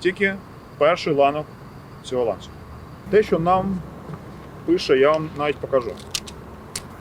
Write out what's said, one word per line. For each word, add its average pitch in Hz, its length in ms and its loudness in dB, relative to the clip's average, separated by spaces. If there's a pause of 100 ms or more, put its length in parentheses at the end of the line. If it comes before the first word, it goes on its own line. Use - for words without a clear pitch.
тільки 196 340 0 (440)
перший 165 360 4
ланок 143 320 4 (560)
цього 123 220 -2
ланцюга. 95 300 -4 (560)
Те, 208 120 6
що 196 160 0
нам 190 400 2 (880)
пише, 160 320 4
я 143 140 8
вам 156 160 0 (100)
навіть 147 180 0
покажу. 127 340 0 (1120)